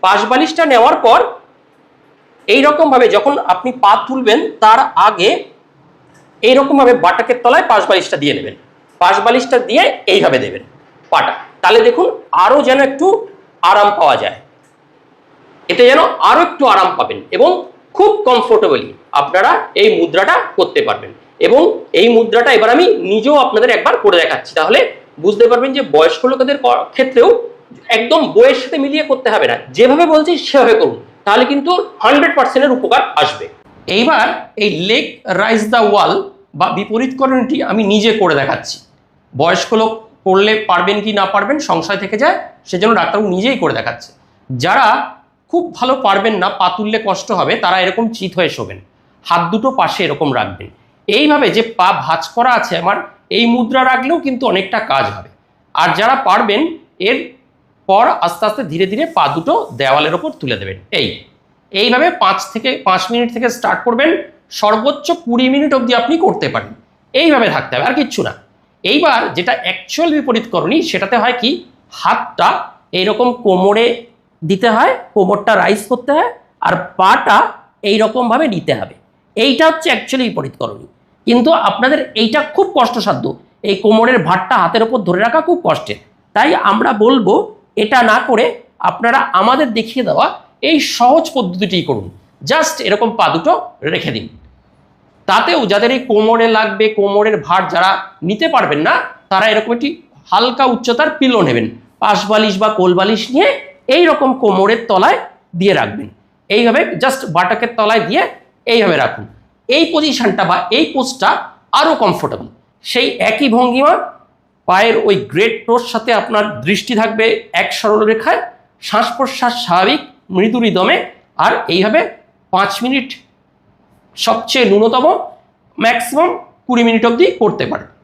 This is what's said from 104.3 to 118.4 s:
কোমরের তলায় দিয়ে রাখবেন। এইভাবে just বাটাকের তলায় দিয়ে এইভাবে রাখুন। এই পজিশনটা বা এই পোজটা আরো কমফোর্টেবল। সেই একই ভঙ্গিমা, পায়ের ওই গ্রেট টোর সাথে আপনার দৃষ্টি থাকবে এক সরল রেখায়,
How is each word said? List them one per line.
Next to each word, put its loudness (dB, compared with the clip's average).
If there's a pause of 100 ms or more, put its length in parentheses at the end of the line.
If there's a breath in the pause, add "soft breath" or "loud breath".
কোমরের 0
তলায় 2 (380)
দিয়ে 2
রাখবেন। -4 (400)
এইভাবে 2 (180)
just -2
বাটাকের -2 (100)
তলায় 2
দিয়ে -2 (380)
এইভাবে 2
রাখুন। -4 (420)
এই 0
পজিশনটা -2
বা -2
এই 0
পোজটা -2 (420)
আরো 2
কমফোর্টেবল। -4 (340)
সেই -2 (120)
একই 0
ভঙ্গিমা, 2 (680)
পায়ের 2
ওই 2
গ্রেট -2
টোর 2
সাথে -4
আপনার -2
দৃষ্টি -4
থাকবে -2
এক -2
সরল 0
রেখায়, 0 (400)